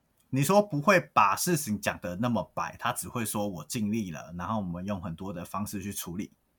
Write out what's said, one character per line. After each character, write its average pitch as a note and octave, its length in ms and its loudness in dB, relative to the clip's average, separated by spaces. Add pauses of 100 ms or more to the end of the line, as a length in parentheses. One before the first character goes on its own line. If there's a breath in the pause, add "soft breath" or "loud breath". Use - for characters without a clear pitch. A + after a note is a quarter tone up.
(300)
你 C3+ 140 2
说 G3+ 180 8
不 D3+ 180 0
会 F3+ 200 6
把 G#2 340 4
事 E3+ 220 2
情 G#2 240 -2
讲 E2+ 180 -2
得 F2 180 -6
那 A#2 120 2
么 G#2 260 0
白， E2 240 -4
他 A#2 140 -2
只 - 160 -4
会 A#2+ 160 -2
说 G#2 240 -2
“我 E2+ 160 -8
尽 G#2+ 260 -2
力 G#2 220 0
了”， C#2+ 260 -10
然 F2 80 -4
后 A2 140 0
我 G2 40 -2
们 F2+ 220 -4
用 G2+ 140 -2
很 E2 140 -4
多 F#2 180 -8
的 E2+ 120 -6
方 G2 220 -4
式 G2 160 -6
去 G2+ 100 -4
处 F2 240 -8
理。 F#2+ 140 -6 (280)